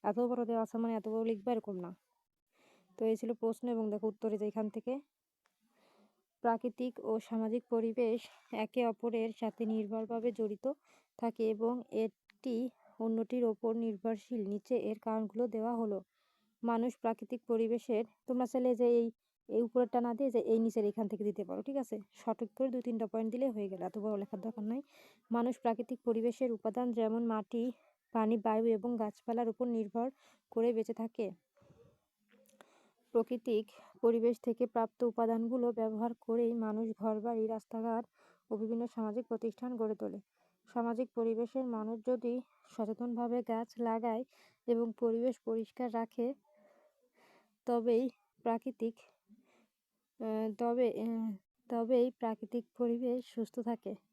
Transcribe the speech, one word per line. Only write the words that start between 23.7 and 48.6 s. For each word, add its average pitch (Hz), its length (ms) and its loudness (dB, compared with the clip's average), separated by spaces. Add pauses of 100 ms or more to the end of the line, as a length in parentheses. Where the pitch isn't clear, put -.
এত 185 160 -6
বড় 208 180 -2
লেখার 202 240 -6
দরকার 220 240 -6
নাই। 233 160 -4 (500)
মানুষ 233 280 2
প্রাকৃতিক 233 460 -2
পরিবেশের 233 480 0
উপাদান 220 400 -2
যেমন 226 340 2
মাটি, 226 380 0 (500)
পানি, 220 240 4
বায়ু 220 280 2
এবং 226 300 2
গাছপালার 226 520 -2
উপর 247 180 -2
নির্ভর 226 420 0 (440)
করে 233 200 4
বেঁচে 226 220 0
থাকে। 226 320 -4 (1900)
প্রাকৃতিক 226 500 0 (360)
পরিবেশ 233 400 4
থেকে 240 260 0
প্রাপ্ত 226 380 -2
উপাদানগুলো 233 680 2
ব্যবহার 220 480 0
করেই 233 340 2
মানুষ 220 320 -2 (120)
ঘরবাড়ি, 220 480 0
রাস্তাঘাট 226 580 -4 (460)
ও - 60 0
বিভিন্ন 226 300 -2
সামাজিক 226 400 -4
প্রতিষ্ঠান 233 500 -4
গড়ে 220 240 0
তোলে। 208 180 -6 (500)
সামাজিক 233 460 -2
পরিবেশের 233 520 0
মানুষ 226 300 -4 (100)
যদি 247 280 0 (360)
সচেতনভাবে 240 720 -2
গাছ 226 260 -2 (100)
লাগায় 226 440 0 (460)
এবং 233 180 4 (140)
পরিবেশ 233 340 2 (100)
পরিষ্কার 226 500 -2
রাখে, 226 320 -2 (1400)
তবেই 240 380 4 (400)
প্রাকৃতিক, 226 500 -2 (1300)